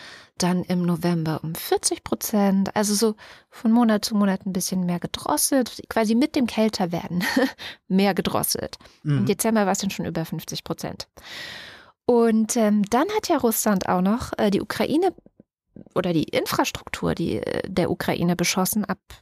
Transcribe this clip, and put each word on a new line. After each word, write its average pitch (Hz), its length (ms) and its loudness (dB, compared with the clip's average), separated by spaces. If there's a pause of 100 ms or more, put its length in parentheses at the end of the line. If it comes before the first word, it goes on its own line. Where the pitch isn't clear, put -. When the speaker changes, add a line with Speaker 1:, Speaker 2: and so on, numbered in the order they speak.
(380)
Speaker 1:
dann 180 240 0
im 180 200 0
November 170 600 0
um 160 140 -6
vierzig - 480 0
Prozent, 196 720 2
also 208 180 2
so 214 220 2 (340)
von - 220 0
Monat 226 320 4
zu 220 100 -4
Monat 196 320 2
ein 185 60 -2
bisschen 185 340 -2
mehr 175 140 -2
gedrosselt, - 880 -2
quasi 220 260 2
mit 285 220 2
dem 262 100 2
Kälterwerden 185 760 -2 (320)
<laughs> - 320 -16
mehr 190 260 4
gedrosselt. - 640 -4 (240)
Speaker 2:
Mhm. 147 160 2
Speaker 1:
Im 196 80 2
Dezember 208 400 2
war's 185 120 2
dann 196 120 -4
schon - 160 -6
über 165 180 -4
fünfzig - 380 -8
Prozent. - 460 -10 (960)
Und, 233 520 4
ähm, 208 340 4
dann 285 260 2
hat - 120 -2
ja 311 100 2
Russland 226 500 0
auch 180 140 2
noch, 208 360 0
äh, 208 120 2
die 196 100 2
Ukraine - 520 0 (840)
oder 180 160 0
die 160 120 2
Infrastruktur, - 920 -2
die, 160 220 -2
äh, - 300 -4
der 185 220 0
Ukraine 175 460 0
beschossen 185 480 0
ab, 190 140 -6 (240)